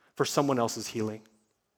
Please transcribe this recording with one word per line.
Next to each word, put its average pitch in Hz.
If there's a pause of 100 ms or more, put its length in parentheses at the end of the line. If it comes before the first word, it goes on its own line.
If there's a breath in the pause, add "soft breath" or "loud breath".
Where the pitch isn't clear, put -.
(160)
for 143
someone 139
else's 113
healing. 107 (560)